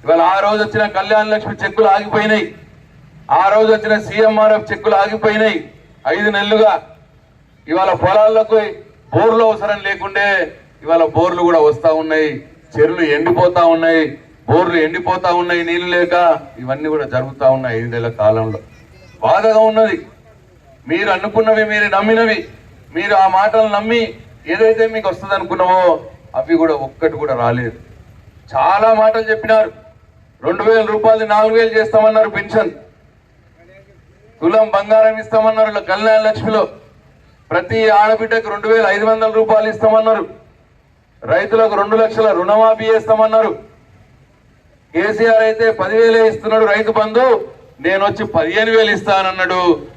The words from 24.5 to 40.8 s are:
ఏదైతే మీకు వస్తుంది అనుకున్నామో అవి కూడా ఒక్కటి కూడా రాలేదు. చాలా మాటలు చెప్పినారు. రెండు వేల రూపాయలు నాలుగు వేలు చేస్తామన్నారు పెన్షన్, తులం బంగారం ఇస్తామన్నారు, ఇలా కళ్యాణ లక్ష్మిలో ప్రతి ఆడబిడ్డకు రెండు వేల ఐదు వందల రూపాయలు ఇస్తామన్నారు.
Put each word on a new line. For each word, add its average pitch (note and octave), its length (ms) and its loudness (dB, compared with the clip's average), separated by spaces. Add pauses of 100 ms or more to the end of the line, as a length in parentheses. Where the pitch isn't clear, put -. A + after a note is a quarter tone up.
ఏదైతే A3 300 2 (100)
మీకు G#3+ 160 -4
వస్తుంది G3 280 -6
అనుకున్నామో F#3 440 0 (580)
అవి D#3 220 -2
కూడా D#3+ 140 0 (120)
ఒక్కటి - 340 -10
కూడా C#3 120 -4 (100)
రాలేదు. A#2+ 340 -4 (760)
చాలా F#3+ 360 2 (120)
మాటలు A3 300 0
చెప్పినారు. A3 400 0 (720)
రెండు F3+ 240 -4
వేల A3 260 2
రూపాయలు A3 300 2 (120)
నాలుగు A3 240 2
వేలు A3 180 0
చేస్తామన్నారు A3 580 2
పెన్షన్, G#3+ 360 -4 (1700)
తులం G#3+ 340 2
బంగారం A3 460 2
ఇస్తామన్నారు, A3 500 0
ఇలా G3+ 100 -4 (120)
కళ్యాణ A3 340 2
లక్ష్మిలో G#3+ 340 -2 (880)
ప్రతి F3+ 280 -4 (220)
ఆడబిడ్డకు A3 520 0
రెండు G#3 200 -8
వేల A3+ 120 2 (100)
ఐదు G#3 140 -2
వందల A3 300 0
రూపాయలు A3 340 2
ఇస్తామన్నారు. A3 500 0 (1000)